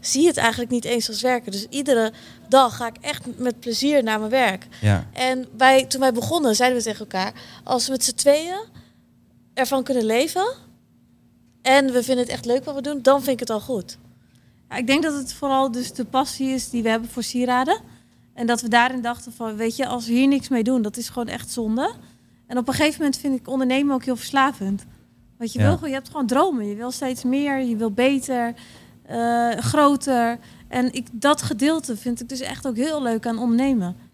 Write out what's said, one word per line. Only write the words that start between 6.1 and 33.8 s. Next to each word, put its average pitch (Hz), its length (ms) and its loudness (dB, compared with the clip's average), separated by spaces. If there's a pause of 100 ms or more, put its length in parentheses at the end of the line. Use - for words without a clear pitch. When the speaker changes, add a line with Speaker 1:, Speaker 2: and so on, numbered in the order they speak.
Speaker 1:
begonnen, 247 440 0
zeiden 247 220 2
we 226 60 -4
tegen 214 160 -6
elkaar, 202 320 -6 (320)
"Als 254 220 -2
we 262 60 -4
met 247 120 -2
z'n 247 100 -2
tweeën 330 500 2 (920)
ervan 262 280 0
kunnen 254 220 0
leven 320 500 0 (1080)
en 269 300 6
we 247 100 2
vinden 247 220 0
het 240 80 -6
echt - 120 -8
leuk 247 200 0
wat 294 100 -8
we 277 80 -6
doen, 285 200 -6
dan 269 200 6
vind 269 100 -2
ik 240 80 -2
het 240 100 -6
al 214 100 -2
goed." 220 380 -8 (720)
Speaker 3:
Ja, - 60 -8
ik 247 100 -4
denk 277 160 2
dat 311 120 0
het 269 180 -8
vooral 269 380 0
dus 233 220 -6
de 247 120 -6
passie 262 440 -2
is 262 220 -4
die 240 120 -2
we 226 60 0
hebben 226 220 -2
voor 240 120 -8
sieraden. 254 580 0 (540)
En 233 120 -4
dat 233 160 2
we 240 60 -6
daarin 240 340 2
dachten 240 300 -8
van, 220 240 -8
"Weet 226 200 -2
je, 269 100 -2
als 233 200 -6
we 233 60 0
hier 262 160 6
niks 277 200 2
mee 233 160 2
doen, 247 180 2
dat 208 140 -4
is 233 120 -8
gewoon 233 200 -6
echt - 220 -10
zonde." 247 440 -2 (520)
En 247 120 -4
op 240 100 -2
een 254 60 -2
gegeven 302 240 0
moment 285 200 0
vind 269 220 -2
ik - 80 -16
ondernemen 269 460 2
ook 262 100 -2
heel 254 120 -2
verslavend. 262 680 -2 (540)
Want 226 140 -8
je - 60 -6
Speaker 2:
Ja. 107 60 4
Speaker 3:
wil - 100 6
gewoon, 330 140 -4
je 269 60 -4
hebt 269 140 -8
gewoon 277 180 -4
dromen. 254 420 2
Je 202 60 -6
wil 233 160 -8
steeds 254 340 -6
meer, 277 400 0
je 233 120 0
wil 220 140 0
beter, 247 640 0 (480)
eh, 233 560 0
groter. 269 800 2 (300)
En 247 260 -2
ik, 247 180 -6
dat 285 300 2
gedeelte 277 540 -2
vind 240 240 -6
ik 240 80 -12
dus 254 120 -10
echt - 260 -8
ook 240 100 -4
heel 294 260 -2
leuk 233 240 -2
aan 226 120 -4
ondernemen. 233 580 2 (180)